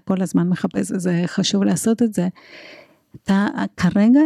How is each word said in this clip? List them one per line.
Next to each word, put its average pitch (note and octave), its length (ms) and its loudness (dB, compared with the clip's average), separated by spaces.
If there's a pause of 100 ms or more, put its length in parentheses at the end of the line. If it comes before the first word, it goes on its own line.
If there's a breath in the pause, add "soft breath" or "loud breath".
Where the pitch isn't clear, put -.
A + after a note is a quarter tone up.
כל F#3+ 180 -2
הזמן F3 260 0
מחפש, F#3+ 420 -4
וזה F3+ 360 -2
חשוב G3 360 -2
לעשות G#3 400 0
את A3 120 0
זה, F3+ 140 -2 (960 loud breath)
אתה G3 220 2 (300)
כרגע G#3+ 500 4